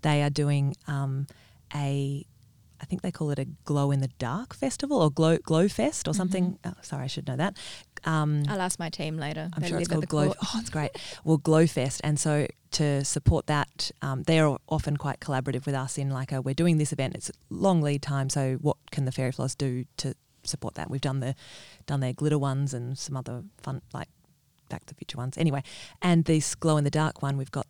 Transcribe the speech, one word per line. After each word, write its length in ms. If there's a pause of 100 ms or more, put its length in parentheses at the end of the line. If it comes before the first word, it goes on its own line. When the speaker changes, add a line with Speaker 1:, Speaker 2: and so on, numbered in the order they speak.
Speaker 1:
they 220
are 60
doing, 460 (120)
um, 400 (460)
a, 520 (560)
I 40
think 160
they 100
call 200
it 80
a 60 (180)
glow 280
in 100
the 80 (100)
dark 340
festival 480
or 80
glow, 280
glow 320
fest 400
or 40
something. 380 (120)
Speaker 2:
Mm-hmm. 60
Speaker 1:
Oh, 120
sorry, 240
I 20
should 200
know 100
that. 200 (460)
Um, 460
Speaker 3:
I'll 120
ask 160
my 120
team 280
later. 360
Speaker 1:
I'm 80
Speaker 3:
They 80
Speaker 1:
sure 100
it's 100
Speaker 3:
live 20
at 20
Speaker 1:
called 100
Speaker 3:
the 40
Speaker 1:
Glow. 180
Speaker 3:
court. 180
Speaker 1:
Oh, 160
it's 100
great. 220 (320)
Well, 140
Glow 280
Fest. 380
And 160
so 260 (260)
to 340
support 420
that, 420 (120)
um, 220
they're 320 (140)
often 280
quite 240
collaborative 440
with 100
us 220
in, 140
like, 200
a, 100
"We're 120
doing 240
this 160
event. 220
It's 140
a 40 (160)
long 320
lead 200
time. 280
So 320
what 160 (140)
can 140
the 60
Fairy 200
Floss 240
do 300 (120)
to 160 (300)
support 320
that?" 160
We've 100
done 200
the, 140 (520)
done 140
their 120
glitter 240
ones 360
and 240
some 200
other 260 (140)
fun, 240 (120)
like, 160 (600)
Back 160
to 80
the 40
Future 200
ones. 200
Anyway, 260 (380)
and 240
this 300
glow 220
in 60
the 80
dark 300
one, 160
we've 140
got 180